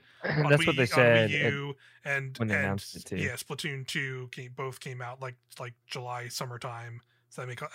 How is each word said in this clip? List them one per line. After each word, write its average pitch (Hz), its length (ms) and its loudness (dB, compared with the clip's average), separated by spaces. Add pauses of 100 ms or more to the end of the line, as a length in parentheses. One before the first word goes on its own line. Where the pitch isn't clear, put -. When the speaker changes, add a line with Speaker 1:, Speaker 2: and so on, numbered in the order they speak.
(220)
Speaker 1:
<laughs> - 20 -6 (140)
And 151 100 6
Speaker 2:
on 143 40 4
Speaker 1:
that's 151 160 0
what 160 80 4
Speaker 2:
Wii, - 20 2
Speaker 1:
they 127 160 4
Speaker 2:
on 127 180 8
Speaker 1:
said - 20 10
Speaker 2:
Wii 113 140 8 (140)
Speaker 1:
at, 147 140 2
Speaker 2:
U, 143 200 -4 (300)
and, 135 340 -2
Speaker 1:
when 113 100 2
they 104 60 4
Speaker 2:
and, - 0 -
Speaker 1:
announced 98 400 0
it, - 100 -10
too. 131 240 0
Speaker 2:
yeah, 123 40 -2
Splatoon 135 540 -6
two 131 440 -4
came, 127 220 -12
both 131 280 -6
came 127 200 -8
out, 123 200 -8
like, 127 160 -8 (220)
like, 123 160 -8 (120)
July, 123 420 -4
summertime. 120 720 -6 (280)
So - 140 -10
I 123 40 -6
make, 120 160 -8
I, 147 100 -6